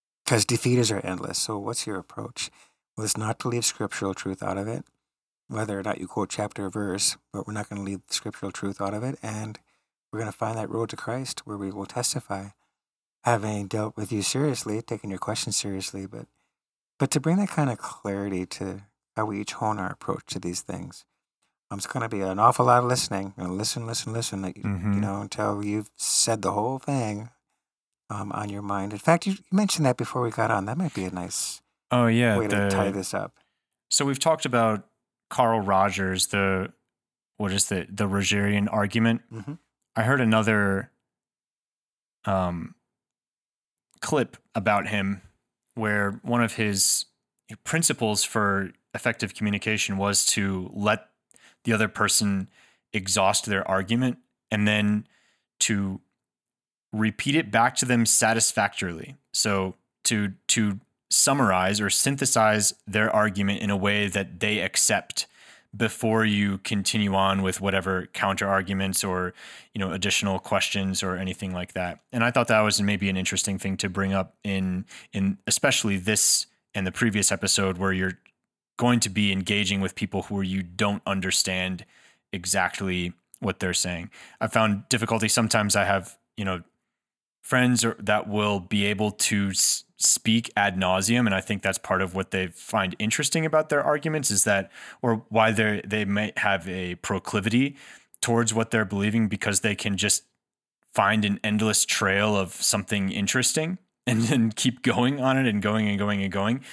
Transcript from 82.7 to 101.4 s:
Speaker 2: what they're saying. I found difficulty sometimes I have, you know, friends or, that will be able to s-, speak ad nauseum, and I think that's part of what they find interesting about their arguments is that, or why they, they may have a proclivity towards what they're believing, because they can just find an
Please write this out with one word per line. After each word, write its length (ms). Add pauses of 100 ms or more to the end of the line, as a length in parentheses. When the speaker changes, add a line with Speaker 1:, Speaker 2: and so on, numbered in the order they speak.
Speaker 2:
what 180
they're 140
saying. 360 (300)
I 80
found 400
difficulty 400
sometimes 480
I 80
have, 340 (200)
you 80
know, 160 (800)
friends 440
or, 140
that 280
will 320
be 260
able 260
to 380
s-, 340 (140)
speak 600
ad 200
nauseum, 500
and 80
I 60
think 200
that's 160
part 240
of 140
what 160
they 160
find 520
interesting 460
about 240
their 140
arguments 480
is 140
that, 260 (300)
or 280
why 220
they, 340
they 200
may 320
have 300
a 280
proclivity 800 (440)
towards 340
what 180
they're 120
believing, 440
because 340
they 140
can 200
just 280 (720)
find 300
an 200